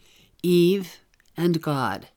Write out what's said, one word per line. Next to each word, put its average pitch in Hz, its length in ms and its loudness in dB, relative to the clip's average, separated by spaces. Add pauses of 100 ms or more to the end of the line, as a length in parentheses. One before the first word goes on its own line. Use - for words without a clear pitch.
(420)
Eve 175 560 2 (380)
and 165 260 -2
God. 127 540 -6